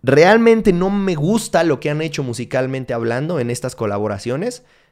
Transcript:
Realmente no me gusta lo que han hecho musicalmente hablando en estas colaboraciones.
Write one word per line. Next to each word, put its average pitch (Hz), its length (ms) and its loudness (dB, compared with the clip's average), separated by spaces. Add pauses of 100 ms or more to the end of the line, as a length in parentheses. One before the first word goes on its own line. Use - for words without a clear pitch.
Realmente 220 680 6
no 180 200 0
me 196 240 -2
gusta 175 480 0
lo 147 160 0
que 147 100 -4
han 151 140 -4
hecho 151 180 -6
musicalmente 131 720 -4
hablando 123 460 -2
en 120 100 -2
estas - 260 -6
colaboraciones. 107 880 -4 (280)